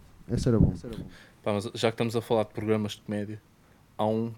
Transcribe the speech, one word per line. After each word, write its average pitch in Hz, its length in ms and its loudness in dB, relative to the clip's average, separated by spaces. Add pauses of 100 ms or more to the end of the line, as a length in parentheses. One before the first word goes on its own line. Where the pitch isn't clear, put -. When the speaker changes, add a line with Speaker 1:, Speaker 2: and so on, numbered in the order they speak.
(320)
Speaker 1:
Esse 120 160 -2
era 113 120 6
bom. 95 140 6 (680)
Speaker 2:
Pá, 107 100 0
mas 101 120 0 (100)
já 113 160 2
que - 20 -2
estamos 117 220 -2
a 117 60 0
falar 110 240 2
de - 100 -14
programas 107 380 0
de - 80 -16
comédia, 104 380 -6 (560)
há 107 120 0
um 113 300 0